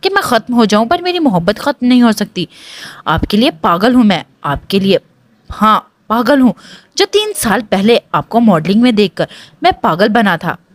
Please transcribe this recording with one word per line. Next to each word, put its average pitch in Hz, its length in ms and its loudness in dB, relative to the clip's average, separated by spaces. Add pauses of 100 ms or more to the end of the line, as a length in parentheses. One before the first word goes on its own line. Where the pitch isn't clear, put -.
कि 381 60 -4
मैं 392 140 -2
ख़त्म 233 300 -2
हो 233 120 2
जाऊं, 214 220 0
पर 349 140 -2
मेरी 359 180 -4
मोहब्बत 202 400 0
ख़त्म 269 280 -4
नहीं 247 140 4
हो 240 100 4
सकती। 185 360 -6 (600)
आपके 160 300 -2
लिए 262 140 2
पागल 185 420 0
हूं 247 100 4
मैं, 190 220 0 (180)
आपके 151 360 -4
लिए, 190 200 2 (520)
हाँ, 214 400 0 (180)
पागल 247 300 0
हूं। 247 120 4 (460)
जो 370 80 0
तीन 427 280 -2
साल 226 280 -2
पहले 202 400 0 (140)
आपको 220 240 -2
modeling 196 420 2
में 247 140 2
देखकर 190 320 -2 (360)
मैं 359 100 2
पागल 202 360 0
बना 202 280 0
था 165 200 -8 (180)